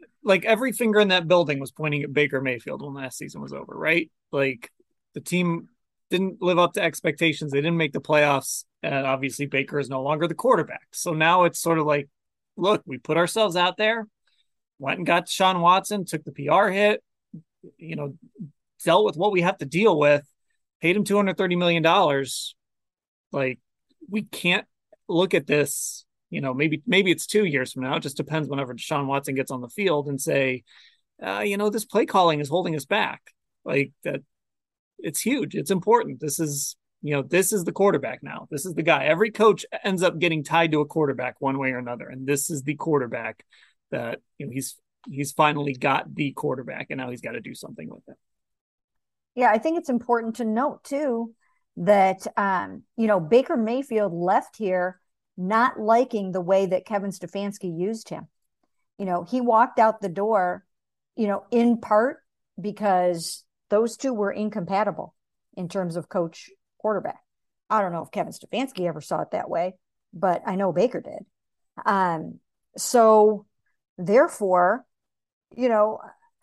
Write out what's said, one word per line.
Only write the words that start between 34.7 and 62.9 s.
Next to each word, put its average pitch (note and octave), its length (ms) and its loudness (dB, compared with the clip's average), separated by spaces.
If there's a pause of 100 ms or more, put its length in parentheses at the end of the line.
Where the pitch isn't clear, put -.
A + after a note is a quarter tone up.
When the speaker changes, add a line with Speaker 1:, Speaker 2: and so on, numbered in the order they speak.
Speaker 1:
it's - 220 -8
huge. C4+ 340 -2
It's D3 160 -4
important. F#3+ 500 2
This D3+ 200 -6
is, C#3+ 360 -6 (260)
you D3 120 -4
know, C#3 80 0
this F3+ 300 2
is F#3+ 120 0
the - 80 -4
quarterback D#3 500 0
now. - 280 -14
This D3+ 160 -8
is F3 80 -8
the E3 80 -2
guy. D3 220 4
Every E3 260 2
coach G#3+ 340 4 (200)
ends F#3+ 180 0
up E3 160 2
getting D#3+ 260 0
tied E3 280 2
to D3+ 80 2
a D3 60 0
quarterback C3+ 540 -2
one C3+ 180 -2
way C3+ 120 -2
or B2 80 -4
another. B2 300 -8
And C3 180 -12
this C#3+ 240 -2
is C#3+ 120 -6
the D3 120 -4
quarterback B2 720 -4 (460)
that, A#2 300 -6 (180)
you C#3+ 80 -10
know, A2+ 60 -12
he's, C3+ 240 -8 (320)
he's C#3+ 240 -8
finally D3 420 0
got C#3 400 -4
the C#3+ 180 -4
quarterback, C3 580 -8
and C#3+ 80 -10
now B2+ 120 -10
he's A#2+ 120 -14
gotta A#2 180 -10
do - 140 -16
something D3+ 340 -16
with - 200 -20
it. - 80 -20 (1160)
Speaker 2:
Yeah, B3 160 4
I A3 80 4
think D#4+ 200 0
it's E4+ 100 -10
important A#3 480 -2
to A#3+ 80 -4
note, A3+ 400 -2
too, A#3+ 480 -4 (440)
that, F#3+ 500 2 (100)
um, G3 460 -2 (140)
you A3+ 100 0
know, G3+ 140 2
Baker B3 360 4
Mayfield A3+ 560 -2
left F3+ 460 0
here F#3 420 -2 (380)
not A3 420 0
liking A3 520 2
the F#3 80 -2
way F#3+ 260 2
that F3+ 180 -2
Kevin G3+ 260 -4
Stefanski G3 680 -8
used G#3+ 320 -6
him. D3+ 160 -12 (720)
You G3+ 80 -6
know, F3+ 180 -2
he B3+ 160 -4
walked A3 380 2
out A3 240 4
the G3 80 -4
door, F#3+ 540 0 (520)
you A3+ 120 0
know, G3+ 220 -2
in A#3 300 4
part A#3 380 2 (420)
because F3+ 840 0 (260)